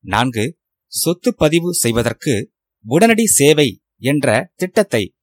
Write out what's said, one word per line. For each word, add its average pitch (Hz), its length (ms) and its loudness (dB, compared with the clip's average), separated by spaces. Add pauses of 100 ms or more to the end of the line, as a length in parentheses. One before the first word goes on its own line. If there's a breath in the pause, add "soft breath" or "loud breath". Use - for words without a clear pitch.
நான்கு, 104 540 -2 (280)
சொத்து - 500 -4
பதிவு 170 380 0
செய்வதற்கு 117 760 -2 (340)
உடனடி 214 400 2
சேவை 147 560 2 (160)
என்ற 131 580 -2
திட்டத்தை 185 680 -2